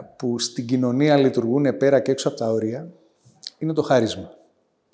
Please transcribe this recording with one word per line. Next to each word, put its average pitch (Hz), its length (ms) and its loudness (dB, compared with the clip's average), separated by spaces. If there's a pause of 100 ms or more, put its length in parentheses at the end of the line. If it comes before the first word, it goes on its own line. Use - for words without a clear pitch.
(180)
που 120 220 -4
στην - 260 -6
κοινωνία 127 520 2
λειτουργούν 127 600 2
πέρα 139 220 4
και 135 120 -2
έξω 135 160 -2
από - 100 -6
τα 113 140 -2
όρια, 113 380 -4 (680)
είναι 160 160 -4
το 151 80 -2
χάρισμα. 110 480 0 (640)